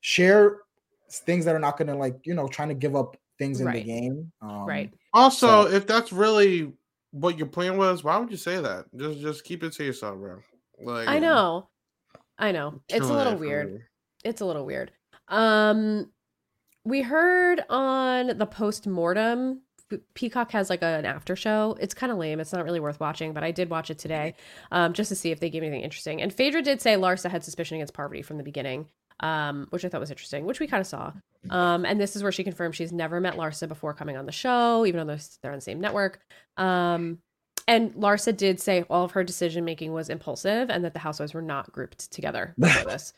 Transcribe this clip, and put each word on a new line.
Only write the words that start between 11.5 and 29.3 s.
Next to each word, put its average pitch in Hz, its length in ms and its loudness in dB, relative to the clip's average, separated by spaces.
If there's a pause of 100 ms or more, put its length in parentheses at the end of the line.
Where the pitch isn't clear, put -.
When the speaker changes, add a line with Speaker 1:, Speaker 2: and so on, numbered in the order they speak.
Speaker 2:
I 208 140 0
know. 147 360 -4
It's - 80 -2
a - 40 4
Speaker 3:
killing 262 160 2
Speaker 2:
little 262 160 2
Speaker 3:
it 202 40 -2
for 160 40 -6
Speaker 2:
weird. 147 340 -4
Speaker 3:
me. 107 40 -14 (460)
Speaker 2:
It's 226 160 -6
a 208 40 -4
little 151 220 -4
weird. 131 260 -8 (360)
Um, 214 840 2 (720)
we 262 180 0
heard 349 680 4
on 254 680 0
the 208 80 0
post-mortem, 214 1120 0 (300)
P-, 208 80 -8 (160)
Peacock 233 380 -4
has, 196 180 0
like, 180 120 -2
an 160 240 0
after - 300 -4
show. 214 440 0
It's 185 140 -4
kinda 247 200 -4
lame. 160 260 -4
It's 156 120 -8
not 175 120 -4
really 170 160 -2
worth 147 200 -4
watching, 156 320 -4
but 151 120 -6
I 165 60 0
did 170 200 -2
watch 160 200 -6
it 156 80 -8
today, 156 360 -6 (380)
um, 170 200 4
just 202 180 -2
to 196 60 -2
see 170 140 -4
if 156 100 -4
they 170 100 -2
gave 160 120 -6
anything 151 200 -6
interesting. - 400 -8
And 190 100 -4
Phaedra 285 300 2
did 269 180 0
say 220 140 4
Larsa 185 360 0
had 175 140 -6
suspicion 160 320 -8
against 147 180 -8
Parvati 143 280 -10
from 156 160 -12
the 147 40 -10
beginning, 139 460 -8 (320)
um, 147 500 -4